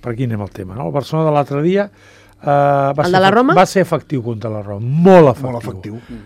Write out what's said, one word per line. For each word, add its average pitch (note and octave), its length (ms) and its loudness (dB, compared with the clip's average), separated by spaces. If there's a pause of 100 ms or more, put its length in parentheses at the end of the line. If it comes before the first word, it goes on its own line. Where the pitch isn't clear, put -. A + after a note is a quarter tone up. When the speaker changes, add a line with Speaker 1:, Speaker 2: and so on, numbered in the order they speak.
Speaker 1:
per A#2+ 120 -8
aquí B2 140 -4
anem A2 180 -6
al F#2 80 -14
tema, F#2 240 -14
no? D3+ 100 -8
El D#3 80 -8
Barcelona D#3 340 -2
de D3+ 60 0
l'altre C#3+ 300 -2
dia, G3 220 0
eh, - 580 -20
va C#3+ 500 2
Speaker 2:
El D3 100 -2
Speaker 1:
ser F3 80 0
Speaker 2:
de F#3 60 4
la F#3+ 100 4
Speaker 1:
efec-, G3 60 2
Speaker 2:
Roma? B3+ 220 2
Speaker 1:
va F#3 80 6
ser F#3+ 160 -2
efectiu D#3 420 -4
contra A2+ 300 -8
la G#2+ 80 -8
Roma, G#2 240 -10
molt E3 480 6
efectiu. C3 180 -6
Speaker 3:
Molt A#2 120 -8
efectiu. G#2 340 -12 (280)